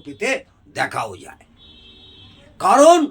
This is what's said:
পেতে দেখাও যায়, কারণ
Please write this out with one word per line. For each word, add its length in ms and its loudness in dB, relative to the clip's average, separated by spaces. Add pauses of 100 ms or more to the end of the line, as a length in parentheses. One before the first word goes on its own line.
পেতে 260 -10 (480)
দেখাও 400 -10
যায়, 260 -20 (1160)
কারণ 380 4 (120)